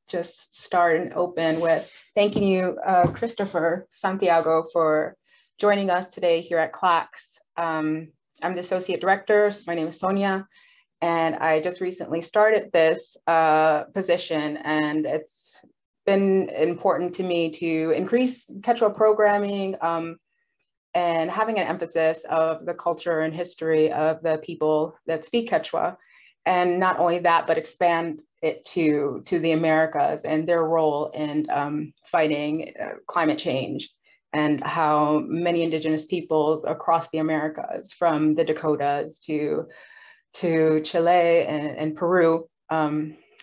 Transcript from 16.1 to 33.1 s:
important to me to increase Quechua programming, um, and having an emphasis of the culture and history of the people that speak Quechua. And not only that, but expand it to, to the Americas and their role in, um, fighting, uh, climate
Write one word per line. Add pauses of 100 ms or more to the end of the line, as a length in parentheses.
important
to
me
to
increase (160)
Quechua
programming,
um, (760)
and
having
an
emphasis
of
the
culture
and
history
of
the
people (140)
that
speak
Quechua. (500)
And
not
only
that,
but
expand (200)
it
to,
to
the
Americas
and
their
role
in,
um, (120)
fighting,
uh, (140)
climate